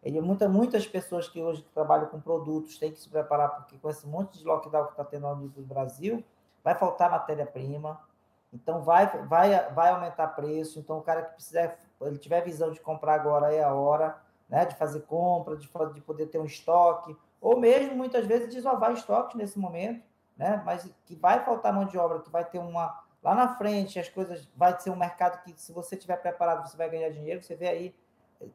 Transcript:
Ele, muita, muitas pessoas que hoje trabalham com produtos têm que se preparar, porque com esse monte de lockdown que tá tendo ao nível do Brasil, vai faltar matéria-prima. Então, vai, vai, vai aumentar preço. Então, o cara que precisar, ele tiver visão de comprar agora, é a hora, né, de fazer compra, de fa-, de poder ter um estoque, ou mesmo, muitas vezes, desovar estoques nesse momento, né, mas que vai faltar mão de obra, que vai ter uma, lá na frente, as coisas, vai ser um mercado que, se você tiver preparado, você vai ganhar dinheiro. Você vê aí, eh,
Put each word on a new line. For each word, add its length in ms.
Ele, 200
muita, 280
muitas 380
pessoas 420
que 100
hoje 320
trabalham 360
com 120
produtos 600
têm 120
que 80
se 100
preparar, 480
porque 200
com 140
esse 160
monte 320
de 60
lockdown 420
que 80
tá 80
tendo 240
ao 80
nível 260
do 60
Brasil, 560
vai 100
faltar 380
matéria-prima. 880
Então, 300
vai, 240
vai, 440
vai 200
aumentar 380
preço. 500
Então, 180
o 40
cara 200
que 120
precisar, 440
ele 160
tiver 240
visão 300
de 80
comprar 340
agora, 400
é 100
a 100
hora, 440
né, 160
de 100
fazer 260
compra, 560
de 100
fa-, 180
de 160
poder 260
ter 120
um 60
estoque, 680
ou 200
mesmo, 360
muitas 300
vezes, 260
desovar 420
estoques 420
nesse 240
momento, 420
né, 300
mas 240
que 100
vai 280
faltar 280
mão 140
de 120
obra, 220
que 120
vai 120
ter 140
uma, 420
lá 140
na 200
frente, 440
as 100
coisas, 460
vai 240
ser 100
um 60
mercado 480
que, 160
se 120
você 240
tiver 220
preparado, 500
você 80
vai 140
ganhar 200
dinheiro. 340
Você 120
vê 120
aí, 280
eh, 120